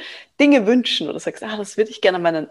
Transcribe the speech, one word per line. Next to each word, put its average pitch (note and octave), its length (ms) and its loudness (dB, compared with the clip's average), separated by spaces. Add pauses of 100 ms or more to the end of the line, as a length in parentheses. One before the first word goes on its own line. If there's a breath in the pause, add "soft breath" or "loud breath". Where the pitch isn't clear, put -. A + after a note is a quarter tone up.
(400 loud breath)
Dinge C#4+ 260 6
wünschen A3 420 0
oder E3 120 -8
sagst, - 240 -8
„Ah, G#3+ 120 -8
das G3+ 200 -8
würde A3 140 0
ich - 100 -16
gerne F#3 160 2
an F3 60 -4
meinen D#3+ 280 0